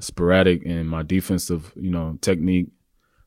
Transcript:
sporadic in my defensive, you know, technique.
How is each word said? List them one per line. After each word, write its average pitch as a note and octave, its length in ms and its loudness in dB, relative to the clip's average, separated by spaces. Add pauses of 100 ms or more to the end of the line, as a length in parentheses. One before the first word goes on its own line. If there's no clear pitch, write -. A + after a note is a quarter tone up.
sporadic F2+ 640 2
in E2+ 240 -4
my D#2+ 160 -4
defensive, F2 720 -2
you F#2 160 -6
know, D#2+ 300 -4
technique. F2+ 480 2 (580)